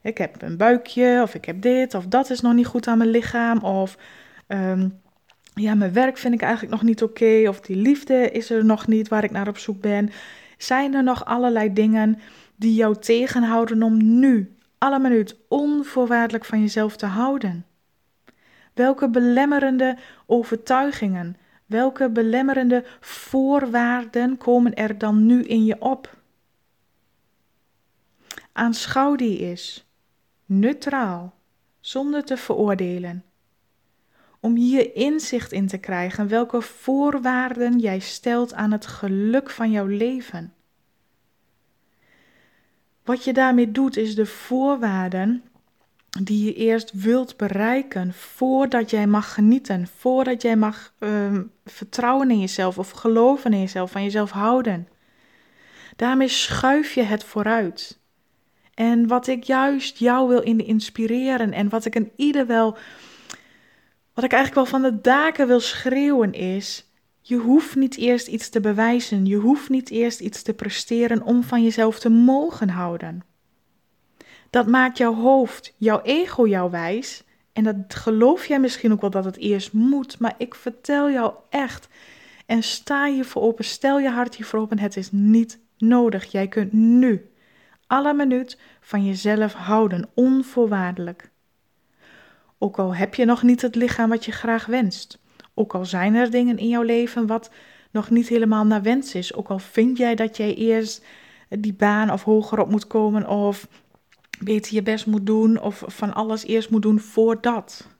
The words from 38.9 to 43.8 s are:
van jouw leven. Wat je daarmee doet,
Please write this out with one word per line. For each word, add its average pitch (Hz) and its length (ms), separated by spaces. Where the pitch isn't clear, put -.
van 226 220
jouw 208 140
leven. 202 680
Wat 247 200
je 269 100
daarmee 247 380
doet, 262 260